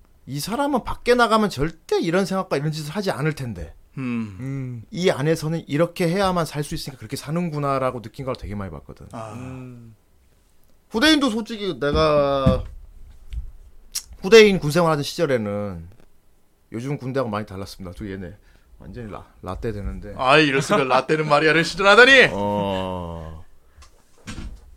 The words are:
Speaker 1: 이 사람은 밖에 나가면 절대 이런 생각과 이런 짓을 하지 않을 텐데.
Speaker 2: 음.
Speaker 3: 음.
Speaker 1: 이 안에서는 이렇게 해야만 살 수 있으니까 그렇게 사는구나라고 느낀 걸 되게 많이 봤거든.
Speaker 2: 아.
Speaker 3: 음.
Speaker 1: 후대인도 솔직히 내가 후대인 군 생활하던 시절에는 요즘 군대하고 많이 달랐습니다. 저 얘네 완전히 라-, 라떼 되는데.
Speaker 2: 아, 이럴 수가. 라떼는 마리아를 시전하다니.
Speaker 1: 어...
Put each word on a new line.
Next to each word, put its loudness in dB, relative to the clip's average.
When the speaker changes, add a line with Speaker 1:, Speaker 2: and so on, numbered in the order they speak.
Speaker 1:
이 -8
사람은 -2
밖에 0
나가면 4
절대 -2
이런 2
생각과 -2
이런 -2
짓을 -10
하지 -2
않을 -2
텐데. -10
Speaker 2:
음. -6
Speaker 3:
음. -8
Speaker 1:
이 0
안에서는 -2
이렇게 0
해야만 0
살 -6
수 -8
있으니까 -10
그렇게 -10
사는구나라고 -4
느낀 -14
걸 -4
되게 -10
많이 -8
봤거든. -16
Speaker 2:
아. -14
Speaker 3:
음. -16
Speaker 1:
후대인도 4
솔직히 -6
내가 2
후대인 8
군 -2
생활하던 2
시절에는 -2
요즘 -6
군대하고 -4
많이 -4
달랐습니다. -12
저 -10
얘네 -10
완전히 -14
라-, -14
라떼 -8
되는데. -10
Speaker 2:
아, 4
이럴 4
수가. 2
라떼는 2
마리아를 4
시전하다니. 8
Speaker 1:
어... -4